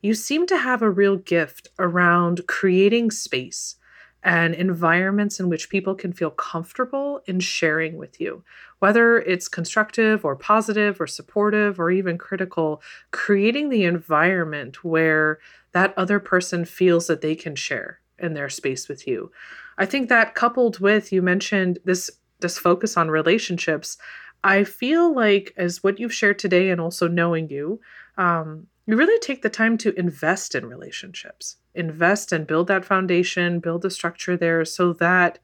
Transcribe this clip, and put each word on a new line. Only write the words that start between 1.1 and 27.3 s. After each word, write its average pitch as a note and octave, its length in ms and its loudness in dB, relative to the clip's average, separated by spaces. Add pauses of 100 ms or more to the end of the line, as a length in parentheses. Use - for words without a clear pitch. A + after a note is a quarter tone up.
gift E3+ 520 -4 (100)
around F3 680 2
creating G3+ 640 4
space - 680 -8 (460)
and E3+ 320 2
environments F#3 880 0
in F3+ 100 0
which D#3+ 180 -4
people F#3+ 260 -2
can F#3 200 -8
feel D#3+ 160 -4
comfortable C#4 960 -6
in F#3 140 -2
sharing D#3+ 580 -2
with - 200 -16
you. - 240 -8 (360)
Whether A#3 400 6
it's F3+ 300 -2
constructive G#3+ 760 0
or C#3 120 -2
positive G#3 680 0
or D3 40 -4
supportive G#3 720 -2
or E3+ 120 0
even F#3 260 0
critical, F3 640 -4 (300)
creating A3+ 580 0
the A3+ 160 2
environment D#3+ 1000 0
where D#3+ 540 2 (340)
that F#3+ 260 2
other F#3+ 200 0
person F3+ 460 -2
feels E3+ 440 2
that D#3+ 120 0
they D#3 140 -2
can D#3 200 -10
share - 460 -8 (180)
in E3+ 160 -6
their C#3+ 160 -8
space C3 380 -6
with - 180 -12
you. B2+ 240 -6 (480)
I G3 80 2
think B3+ 240 -2
that A3+ 240 4
coupled A#3+ 440 2
with, G#3 340 2
you F#3 100 2
mentioned F3+ 640 0
this, F#3 240 -2 (300)
this F3 180 -4
focus F3 400 2
on D#3+ 120 2
relationships, E3 840 0 (480)
I G3 200 4
feel D#4 500 0
like G#3 420 2
as F3 260 -4
what G3 160 0
you've A3+ 160 -6
shared G3+ 240 0
today F#3 320 2
and E3+ 100 -2
also E3+ 280 -2
knowing E3+ 400 0